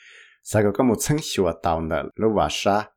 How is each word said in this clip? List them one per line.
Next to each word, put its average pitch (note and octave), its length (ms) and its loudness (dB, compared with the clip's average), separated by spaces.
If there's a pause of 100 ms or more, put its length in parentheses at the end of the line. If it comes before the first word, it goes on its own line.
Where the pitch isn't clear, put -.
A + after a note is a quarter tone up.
(440)
Xã - 180 0
có, G#2 120 2
có C3+ 100 0
một A#2+ 160 4
sinh - 180 0 (200)
hiệu F2 160 2 (100)
tàu E2 180 0
nợ, D#2 220 -2 (120)
lúc A2 200 0
và E2 160 2
xã G#2 320 0 (140)